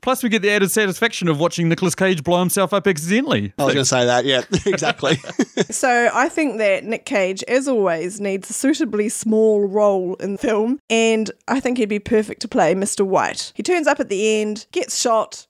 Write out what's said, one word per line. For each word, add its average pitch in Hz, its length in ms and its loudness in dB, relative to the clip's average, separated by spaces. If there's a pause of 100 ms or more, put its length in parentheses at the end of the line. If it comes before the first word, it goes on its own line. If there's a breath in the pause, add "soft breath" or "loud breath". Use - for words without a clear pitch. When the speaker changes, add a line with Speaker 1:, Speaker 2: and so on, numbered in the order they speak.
Speaker 1:
Plus, 254 200 -2
we 247 60 0
get 214 140 0
the 202 80 2
added 202 200 2
satisfaction 208 580 0
of 147 120 2
watching 170 300 0
Nicolas 165 240 0
Cage 185 280 0
blow 175 180 2
himself 185 340 0
up 202 120 0
accidentally. 170 720 0
Speaker 2:
I 143 60 2
was 131 100 2
gonna 139 120 2
say 127 180 4
that, 123 220 2
yeah, 131 160 2 (120)
<laughs> - 120 0
exactly. 160 560 0
<laughs> - 480 -2
Speaker 3:
So 240 440 2
I 262 140 2
think 285 300 -2
that 202 260 0
Nick 220 220 -6
Cage, 196 420 -2
as 262 200 0
always, 190 520 0
needs 196 300 -4
a - 20 -8
suitably 220 560 -2
small 214 580 2
role 190 500 2
in 196 200 -6
film, 226 420 0 (120)
and 226 400 2 (180)
I 254 120 0
think 254 180 -2
he'd 214 100 0
be 208 100 -2
perfect 214 440 -2
to 226 60 -10
play 160 260 2
Mister 196 300 -2
White. 180 500 -2
He - 80 -10
turns 339 240 0
up 285 120 2
at 262 120 -4
the 214 320 0
end, 214 300 -6
gets - 280 -4
shot - 500 -2